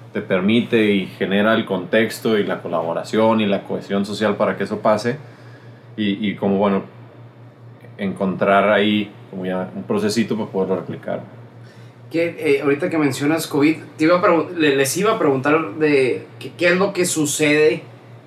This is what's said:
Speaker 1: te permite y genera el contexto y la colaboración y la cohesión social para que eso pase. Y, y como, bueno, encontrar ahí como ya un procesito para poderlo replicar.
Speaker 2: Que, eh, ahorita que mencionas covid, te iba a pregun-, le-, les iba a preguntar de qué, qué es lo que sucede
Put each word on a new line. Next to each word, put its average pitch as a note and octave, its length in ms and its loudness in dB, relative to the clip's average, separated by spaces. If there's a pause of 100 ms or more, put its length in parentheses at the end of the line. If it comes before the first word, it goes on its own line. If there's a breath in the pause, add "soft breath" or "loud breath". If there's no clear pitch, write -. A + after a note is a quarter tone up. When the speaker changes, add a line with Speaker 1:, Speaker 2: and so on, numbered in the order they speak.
(120)
Speaker 1:
te G2+ 100 -6
permite G#2 720 2
y F#2+ 160 0
genera G#2 480 0
el A2+ 100 -2
contexto A2 720 -2
y G2+ 60 0
la F#2 180 -4
colaboración F#2+ 800 0
y G#2 60 0
la G2 160 0
cohesión G2 420 -4
social G#2 320 -2
para F#2+ 200 0
que G2 60 -4
eso - 160 -4
pase. A#2+ 380 0 (800 loud breath)
Y, G#2 300 -2
y F2+ 80 -4
como, G2 220 0
bueno, G2 260 0 (1120)
encontrar G2 720 2
ahí G#2 420 2 (180)
como F#2+ 160 -10
ya F#2 300 -4
un F#2+ 80 -8
procesito G#2+ 520 -2
para G#2+ 140 -6
poderlo F#2+ 280 -2
replicar. - 440 -8 (920 loud breath)
Speaker 2:
Que, E3+ 260 -2
eh, D3 240 2
ahorita C#3 300 0
que D#3+ 80 0
mencionas D3 480 0
covid, D#3 300 2 (200)
te D#3 60 0
iba F3 160 4
a - 20 0
pregun-, E3 340 2
le-, D3+ 200 2
les C3+ 220 0
iba G3+ 160 2
a F#3 40 -2
preguntar D3 600 0
de C#3 480 2 (100)
qué, - 180 -14
qué F3 120 0
es F3 100 4
lo F#3+ 160 0
que F3 140 0
sucede D3+ 760 2 (460)